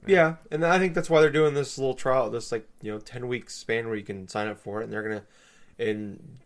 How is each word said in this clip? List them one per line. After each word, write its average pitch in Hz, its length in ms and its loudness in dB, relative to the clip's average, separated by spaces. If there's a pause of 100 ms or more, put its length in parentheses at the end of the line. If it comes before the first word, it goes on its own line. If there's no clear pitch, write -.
Yeah, 165 300 6 (140)
and 156 140 0
I 175 140 4
think 185 160 0
that's 165 160 -2
why 160 100 8
they're 156 100 8
doing 151 240 4
this 139 240 -4
little 135 160 0
trial, 131 360 2
this, 117 220 -6
like, 113 160 -4 (120)
you 107 120 -8
know, 107 60 -8
ten-week 123 520 -8
span 113 380 -4
where 110 80 -4
you 101 80 -8
can 95 240 -10
sign 107 180 -4
up 104 120 -8
for 101 220 -8
it, 113 40 -6
and 113 80 -10
they're 107 100 -4
gonna, 107 220 -6 (540)
in 107 680 -6